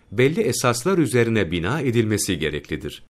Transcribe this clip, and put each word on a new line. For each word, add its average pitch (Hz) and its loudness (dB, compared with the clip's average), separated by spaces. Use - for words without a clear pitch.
belli 139 2
esaslar 131 0
üzerine 113 2
bina 90 -2
edilmesi 107 0
gereklidir. 73 -6